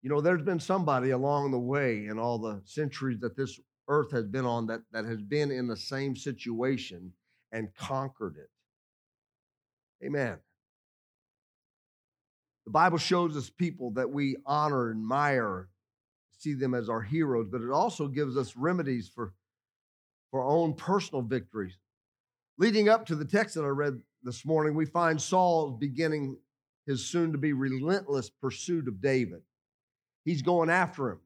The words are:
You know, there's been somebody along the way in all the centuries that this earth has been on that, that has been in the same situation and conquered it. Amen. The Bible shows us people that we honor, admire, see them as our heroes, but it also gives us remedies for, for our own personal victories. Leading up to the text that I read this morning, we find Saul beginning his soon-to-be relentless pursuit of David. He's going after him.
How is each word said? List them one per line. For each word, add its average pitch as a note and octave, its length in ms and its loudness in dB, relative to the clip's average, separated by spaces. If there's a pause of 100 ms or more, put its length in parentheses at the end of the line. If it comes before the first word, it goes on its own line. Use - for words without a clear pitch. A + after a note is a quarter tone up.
You C3 80 -6
know, D3 100 2
there's E3+ 220 4
been F3 160 0
somebody D3 500 2
along C#3 400 2
the C3 80 0
way B2 480 0
in G#2+ 140 -4
all A#2 180 0
the G#2+ 260 -6
centuries C3+ 580 -4
that A#2 140 -4
this C3 240 -6 (280)
earth D3 240 2
has A#2 160 -2
been B2+ 180 -2
on A#2 220 0
that, A2+ 140 -6 (100)
that A2 140 -6
has A2+ 140 -4
been C#3+ 300 0
in B2+ 160 -2
the A2+ 120 -4
same C3+ 380 -6
situation A#2 960 -4 (400)
and A2 240 -6
conquered C3 640 -6
it. - 1700 -20
Amen. C3+ 320 -2 (2250)
The A2 60 -16
Bible E3 280 6
shows F3 360 2
us B2+ 140 -6
people C#3 420 -4
that B2 200 -2
we C#3 240 0 (100)
honor, C#3 460 2
admire, A2+ 760 0 (680)
see D3+ 160 -4
them C3 220 0
as A2+ 120 -2
our A2+ 140 -2
heroes, B2 500 0
but A#2 100 -4
it A#2+ 100 -4
also D#3+ 360 0
gives C#3 300 -2
us B2+ 180 -4
remedies C3+ 540 -2
for, G#2+ 240 -10 (960)
for C3 120 -2
our B2+ 80 0
own D#3+ 260 4
personal F3 480 -2
victories. G#2+ 560 -4 (800)
Leading G#3 300 6
up A3 180 6
to E3 80 0
the D3+ 100 -4
text G#3 300 0
that D#3+ 80 -2
I C#3+ 60 0
read C#3 300 0 (220)
this B2 240 -10
morning, D3+ 300 4
we D#3+ 100 2
find D#3+ 340 2
Saul E3+ 520 2
beginning C#3 680 -2 (480)
his C3+ 180 -2
soon-to-be D#3 500 0
relentless C3+ 760 0
pursuit C#3+ 580 -4
of G2 140 -8
David. A#2+ 400 0 (840)
He's D#3 160 0
going E3+ 300 4
after E3 400 0
him. D#2+ 140 -12